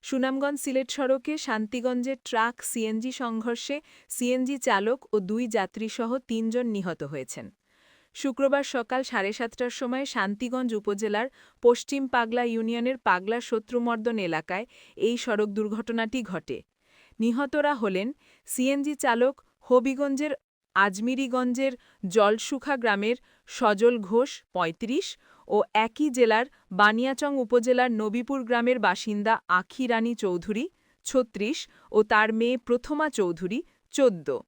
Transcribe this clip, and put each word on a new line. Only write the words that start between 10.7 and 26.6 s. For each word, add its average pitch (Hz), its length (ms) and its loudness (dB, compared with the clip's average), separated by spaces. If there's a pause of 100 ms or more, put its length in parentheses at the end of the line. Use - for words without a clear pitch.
উপজেলার 208 460 -2 (360)
পশ্চিম 247 380 4 (140)
পাগলা 240 280 2 (100)
ইউনিয়নের 233 440 -2 (100)
পাগলা 190 300 2 (120)
শত্রুমর্দন 233 680 -2 (100)
এলাকায় 180 380 -4 (420)
এই 233 160 2
সড়ক 214 340 0
দুর্ঘটনাটি 226 640 -2 (120)
ঘটে। 156 260 -8 (640)
নিহতরা 285 640 0
হলেন 196 260 -2 (400)
সিএনজি 277 460 0 (100)
চালক 247 320 2 (320)
হবিগঞ্জের 269 680 2 (420)
আজমিরিগঞ্জের 247 1000 0 (420)
জলসুখা 226 680 2
গ্রামের 214 340 0 (320)
সজল 226 460 4 (140)
ঘোষ, 233 220 2 (240)
পঁয়ত্রিশ, 196 520 -2 (480)
ও - 20 6 (280)
একই 294 220 -2 (100)
জেলার 233 280 6 (340)